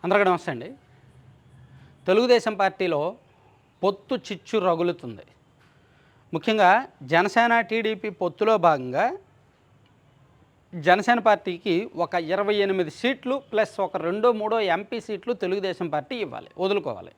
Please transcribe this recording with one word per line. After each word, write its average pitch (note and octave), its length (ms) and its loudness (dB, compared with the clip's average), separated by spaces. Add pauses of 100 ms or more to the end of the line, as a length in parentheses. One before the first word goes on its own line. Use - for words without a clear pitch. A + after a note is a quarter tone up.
అందరికీ G3 240 4
నమస్తే F3 220 -2
అండి. C#3 220 -12 (1300)
తెలుగుదేశం A3+ 480 4
పార్టీలో F#3 600 -2 (680)
పొత్తు G3 320 -2
చిచ్చు G#3 440 -6
రగులుతుంది. E3+ 600 -2 (1120)
ముఖ్యంగా G#3+ 540 4 (160)
జనసేన, A#3 580 2
టీడీపీ A3 480 -4
పొత్తులో G#3 480 0
భాగంగా E3 600 0 (1600)
జనసేన F#3 440 4
పార్టీకి G3 760 0
ఒక E3+ 200 -4
ఇరవై F#3+ 400 -2
ఎనిమిది F#3+ 340 0
సీట్లు C4 520 -2 (100)
ప్లస్ G#3+ 280 -2
ఒక F#3+ 180 -2
రెండో G#3 340 0
మూడో A3 280 -2
ఎంపీ G3+ 400 -2
సీట్లు G#3+ 340 -6
తెలుగుదేశం F#3 560 -4
పార్టీ D3+ 260 -6
ఇవ్వాలి, F#3+ 420 -10
వదులుకోవాలి. D3 600 -4